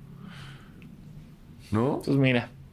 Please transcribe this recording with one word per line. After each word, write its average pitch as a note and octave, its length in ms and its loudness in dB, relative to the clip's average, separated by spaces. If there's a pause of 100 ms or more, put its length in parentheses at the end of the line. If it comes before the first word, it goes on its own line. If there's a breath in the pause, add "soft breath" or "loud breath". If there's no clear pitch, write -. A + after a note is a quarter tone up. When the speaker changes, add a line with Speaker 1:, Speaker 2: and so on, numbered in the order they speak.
(1700 loud breath)
Speaker 1:
¿No? A#2 320 2
Speaker 2:
Pues C#3 140 4
mira, C3 320 6 (240)